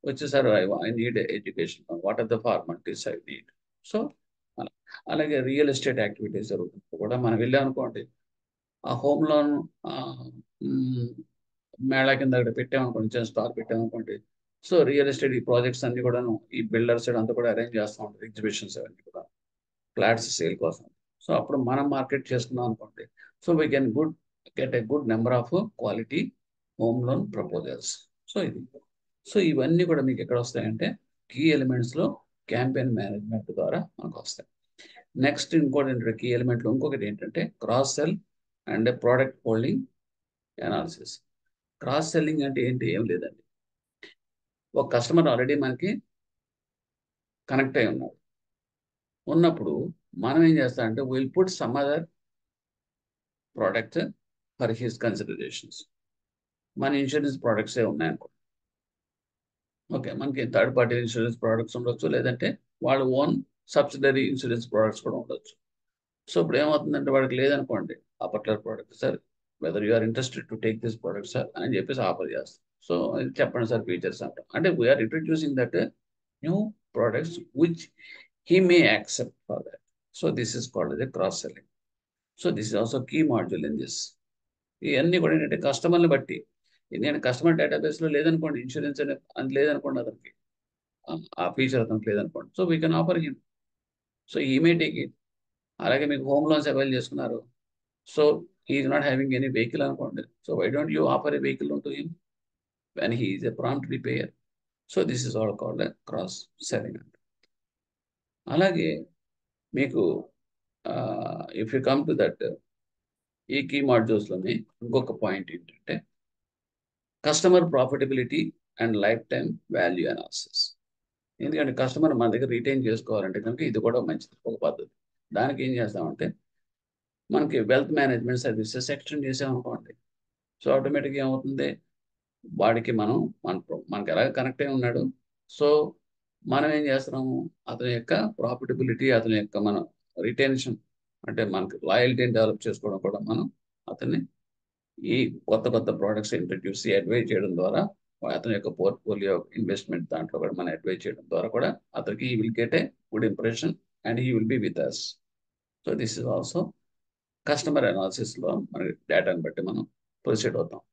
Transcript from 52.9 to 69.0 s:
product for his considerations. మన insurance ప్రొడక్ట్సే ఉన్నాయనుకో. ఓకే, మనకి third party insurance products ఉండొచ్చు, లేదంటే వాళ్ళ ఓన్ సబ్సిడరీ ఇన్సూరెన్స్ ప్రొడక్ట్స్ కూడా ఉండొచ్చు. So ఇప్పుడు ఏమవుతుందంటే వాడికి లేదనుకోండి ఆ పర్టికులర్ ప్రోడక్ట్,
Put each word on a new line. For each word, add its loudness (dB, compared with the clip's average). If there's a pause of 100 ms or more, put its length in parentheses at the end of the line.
product -2 (680)
for 2 (120)
his -4 (100)
considerations. -6 (1000)
మన 0 (100)
insurance 0
ప్రొడక్ట్సే 0
ఉన్నాయనుకో. -4 (1600)
ఓకే, -4 (100)
మనకి -4 (120)
third 4
party 4
insurance -2
products 0
ఉండొచ్చు, -2 (100)
లేదంటే 0 (380)
వాళ్ళ 4 (180)
ఓన్ 2 (440)
సబ్సిడరీ 4 (100)
ఇన్సూరెన్స్ -4
ప్రొడక్ట్స్ 2
కూడా -4
ఉండొచ్చు. -12 (760)
So -4
ఇప్పుడు 2
ఏమవుతుందంటే 0
వాడికి 4
లేదనుకోండి 0 (280)
ఆ -4
పర్టికులర్ -2
ప్రోడక్ట్, -10